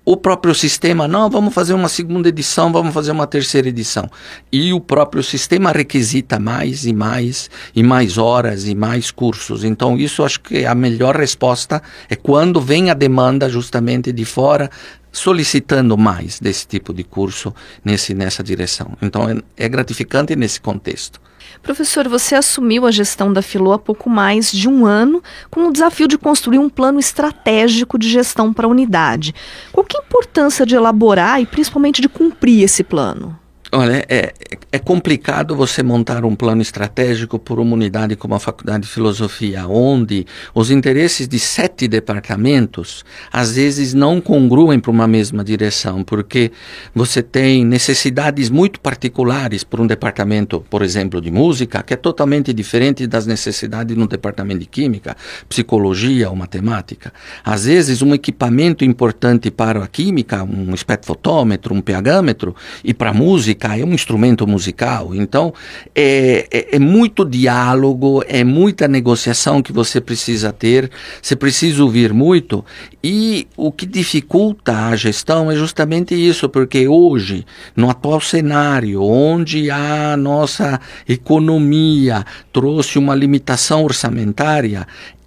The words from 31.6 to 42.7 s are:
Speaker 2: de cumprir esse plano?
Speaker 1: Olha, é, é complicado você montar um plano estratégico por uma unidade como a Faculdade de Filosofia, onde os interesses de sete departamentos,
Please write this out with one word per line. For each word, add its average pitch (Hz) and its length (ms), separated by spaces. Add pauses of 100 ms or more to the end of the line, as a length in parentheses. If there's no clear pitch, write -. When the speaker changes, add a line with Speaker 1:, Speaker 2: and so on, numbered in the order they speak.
Speaker 2:
de 269 80
cumprir 240 540
esse 190 220
plano? 160 520 (340)
Speaker 1:
Olha, 127 380
é, 123 240 (400)
é 139 60
complicado 151 760
você 135 280
montar 120 420
um 110 100
plano 113 280
estratégico 113 760
por 120 220
uma 117 140
unidade 107 420
como 104 180
a 104 60
Faculdade 104 440
de 104 40
Filosofia, 104 800
onde 110 560 (300)
os 117 160
interesses 139 580
de 131 100
sete - 480
departamentos, 107 1160 (260)